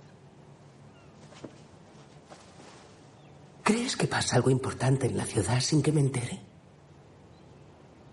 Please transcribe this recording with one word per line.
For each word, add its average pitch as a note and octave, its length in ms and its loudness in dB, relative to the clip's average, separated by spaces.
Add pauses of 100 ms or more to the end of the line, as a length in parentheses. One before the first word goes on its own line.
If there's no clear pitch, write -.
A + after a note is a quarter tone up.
(3750)
¿Crees A#3+ 320 0
que C#3 120 0
pasa - 280 -2
algo B2 140 4
importante B2+ 580 0
en G2+ 80 -2
la G2+ 100 -2
ciudad A2+ 360 0
sin D3+ 200 2
que D3+ 120 2
me D3+ 80 2
entere? C3 400 -2 (1700)